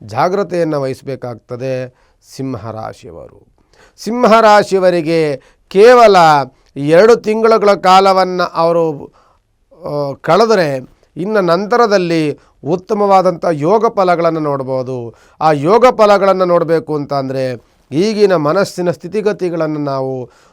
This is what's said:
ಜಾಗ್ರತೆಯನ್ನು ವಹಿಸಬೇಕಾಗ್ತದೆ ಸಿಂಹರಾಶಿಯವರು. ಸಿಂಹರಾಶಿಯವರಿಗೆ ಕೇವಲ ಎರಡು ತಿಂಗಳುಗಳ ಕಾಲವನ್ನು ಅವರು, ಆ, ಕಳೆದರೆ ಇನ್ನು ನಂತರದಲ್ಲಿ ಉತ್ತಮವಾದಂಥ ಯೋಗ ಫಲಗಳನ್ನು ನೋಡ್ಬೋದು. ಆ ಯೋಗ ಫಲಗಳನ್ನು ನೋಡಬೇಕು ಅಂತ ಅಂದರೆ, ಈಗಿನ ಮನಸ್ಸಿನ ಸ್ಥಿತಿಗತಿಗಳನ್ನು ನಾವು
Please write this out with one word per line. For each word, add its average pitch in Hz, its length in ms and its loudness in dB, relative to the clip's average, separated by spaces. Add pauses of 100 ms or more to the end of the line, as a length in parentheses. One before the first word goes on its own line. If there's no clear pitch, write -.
ಜಾಗ್ರತೆಯನ್ನು 165 800 -4
ವಹಿಸಬೇಕಾಗ್ತದೆ 127 1120 -10 (420)
ಸಿಂಹರಾಶಿಯವರು. 107 1080 -14 (520)
ಸಿಂಹರಾಶಿಯವರಿಗೆ 185 1400 2 (260)
ಕೇವಲ 220 480 6 (600)
ಎರಡು 170 400 4
ತಿಂಗಳುಗಳ 214 580 0
ಕಾಲವನ್ನು 185 800 2
ಅವರು, 165 580 -2 (720)
ಆ, 143 360 -6
ಕಳೆದರೆ 170 720 0 (220)
ಇನ್ನು 202 240 -4
ನಂತರದಲ್ಲಿ 180 1000 0 (260)
ಉತ್ತಮವಾದಂಥ 185 880 0
ಯೋಗ 175 360 0
ಫಲಗಳನ್ನು 175 520 0
ನೋಡ್ಬೋದು. 131 760 -6 (260)
ಆ 156 120 2
ಯೋಗ 185 340 2
ಫಲಗಳನ್ನು 196 580 2
ನೋಡಬೇಕು 165 500 0
ಅಂತ 143 180 -6
ಅಂದರೆ, 131 640 -6 (180)
ಈಗಿನ 196 440 0
ಮನಸ್ಸಿನ 175 540 -2
ಸ್ಥಿತಿಗತಿಗಳನ್ನು 175 880 -6
ನಾವು 135 520 -6 (220)